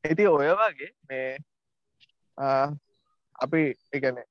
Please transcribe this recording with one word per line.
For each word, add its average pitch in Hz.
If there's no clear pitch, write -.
ඉතින් 165
ඔය 147
වගේ 185
මේ, 131
ආ, 135
අපි, 156
ඒ 143
කියන්නේ 127